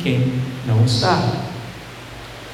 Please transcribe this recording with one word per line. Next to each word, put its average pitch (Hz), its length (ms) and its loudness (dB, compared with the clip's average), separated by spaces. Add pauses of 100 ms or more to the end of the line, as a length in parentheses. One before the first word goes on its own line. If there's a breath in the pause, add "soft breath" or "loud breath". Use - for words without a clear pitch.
quem 127 300 2 (340)
não 113 180 6
está. - 600 2 (1080)